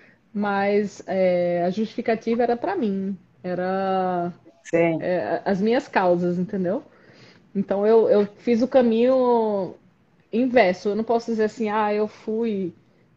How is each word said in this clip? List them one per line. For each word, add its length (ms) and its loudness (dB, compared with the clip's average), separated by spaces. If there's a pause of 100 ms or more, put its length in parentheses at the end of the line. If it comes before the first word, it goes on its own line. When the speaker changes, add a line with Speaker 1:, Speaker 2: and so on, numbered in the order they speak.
(340)
Speaker 1:
mas, 720 -2
é, 600 0
a 40 0
justificativa 760 -2
era 120 0
pra 200 -4
mim. 420 -4 (260)
Era, 880 -2 (320)
Speaker 2:
Sim. 380 2
Speaker 1:
é, 440 -2
a-, 60 0
as 80 0
minhas 300 0
causas, 500 2
entendeu? 420 -4 (720)
Então, 320 -2
eu, 240 4
eu 160 4 (120)
fiz 240 0
o 80 2
caminho 1040 2 (560)
inverso. 580 2
Eu 60 -2
não 80 -4
posso 260 -2
dizer 140 0
assim, 260 -4
"Ah, 240 -2
eu 140 -2
fui, 640 -6 (440)